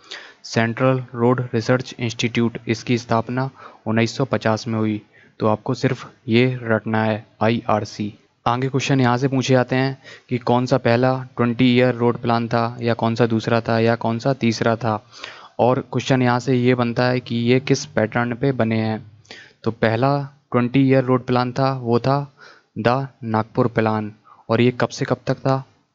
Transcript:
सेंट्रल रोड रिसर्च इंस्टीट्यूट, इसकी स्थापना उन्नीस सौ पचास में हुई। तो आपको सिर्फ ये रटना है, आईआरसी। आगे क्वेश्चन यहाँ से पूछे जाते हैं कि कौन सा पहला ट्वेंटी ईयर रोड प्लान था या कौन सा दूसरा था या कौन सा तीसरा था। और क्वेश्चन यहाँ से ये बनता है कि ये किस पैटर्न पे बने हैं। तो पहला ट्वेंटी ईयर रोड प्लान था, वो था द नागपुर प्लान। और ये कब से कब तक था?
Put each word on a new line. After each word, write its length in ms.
सेंट्रल 580
रोड 400
रिसर्च 460
इंस्टीट्यूट, 580
इसकी 300
स्थापना 520
उन्नीस 300
सौ 80
पचास 420
में 120
हुई। 220
तो 80
आपको 280
सिर्फ 360
ये 360
रटना 400
है, 220
आईआरसी। 720
आगे 240
क्वेश्चन 320
यहाँ 160
से 100
पूछे 260
जाते 220
हैं 220
कि 100
कौन 260
सा 140
पहला 340
ट्वेंटी 300
ईयर 280
रोड 220
प्लान 300
था 340
या 120
कौन 220
सा 100
दूसरा 360
था 180
या 180
कौन 220
सा 160
तीसरा 400
था। 240
और 240
क्वेश्चन 380
यहाँ 180
से 160
ये 200
बनता 300
है 140
कि 240
ये 180
किस 260
पैटर्न 480
पे 180
बने 240
हैं। 220
तो 100
पहला 440
ट्वेंटी 300
ईयर 220
रोड 220
प्लान 260
था, 220
वो 260
था 340
द 300
नागपुर 460
प्लान। 440
और 120
ये 120
कब 160
से 160
कब 220
तक 100
था? 260